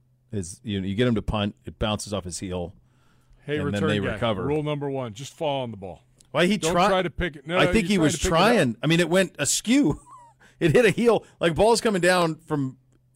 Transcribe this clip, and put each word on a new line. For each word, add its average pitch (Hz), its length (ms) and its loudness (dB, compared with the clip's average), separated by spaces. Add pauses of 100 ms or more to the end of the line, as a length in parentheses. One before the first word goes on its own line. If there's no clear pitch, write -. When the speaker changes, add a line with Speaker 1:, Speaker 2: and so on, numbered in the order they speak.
(320)
Speaker 1:
Is, 95 320 -8
you 101 160 -4
know, 92 60 -4
you 98 80 -4
get 120 120 2
him 120 100 2
to 98 60 -2
punt, 104 320 -4 (120)
it - 120 -16
bounces 104 360 -4
off 95 100 -6
his 87 140 -12
heel, 90 360 -8 (680)
Speaker 2:
Hey, 143 120 -6
Speaker 1:
and 147 100 -4
Speaker 2:
return 104 160 -2
Speaker 1:
then - 80 0
they 104 160 0
Speaker 2:
guy, - 80 -4
Speaker 1:
recover. 107 300 -2
Speaker 2:
rule 151 180 -2
number 147 260 -6
one: 131 240 -6
just 131 240 -16
fall 143 260 -4
on 117 80 -8
the 107 60 -12
ball. 92 260 -14 (280)
Speaker 1:
Why 165 160 2
he 202 100 0
Speaker 2:
Don't 160 160 -2
Speaker 1:
try-, 180 160 4
Speaker 2:
try 185 140 2
to 175 80 -4
pick 165 260 -6
it. - 100 -18
No, 175 120 -2
Speaker 1:
I 185 80 4
Speaker 2:
no, 180 60 0
Speaker 1:
think 190 120 2
Speaker 2:
you 170 60 -4
Speaker 1:
he 208 60 4
Speaker 2:
try 165 80 2
Speaker 1:
was 147 100 2
Speaker 2:
to 151 40 -8
pick - 80 -4
it 180 60 2
up. 160 60 4
Speaker 1:
trying. 185 440 4
I 139 40 -2
mean, 165 140 4
it 170 100 0
went 185 280 0
askew. 214 680 0
<laughs> - 40 -20 (500)
It 165 160 2
hit 240 80 6
a 202 60 6
heel. 214 340 2 (160)
Like, 165 160 0
ball's 220 240 4
coming 202 200 0
down 175 360 2
from 139 400 -6 (400)